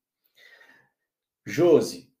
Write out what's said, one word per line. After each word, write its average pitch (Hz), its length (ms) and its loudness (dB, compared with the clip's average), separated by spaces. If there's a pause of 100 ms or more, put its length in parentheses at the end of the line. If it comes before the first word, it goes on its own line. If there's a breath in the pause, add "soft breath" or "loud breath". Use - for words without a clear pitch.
(1500 soft breath)
Josi, 151 760 -2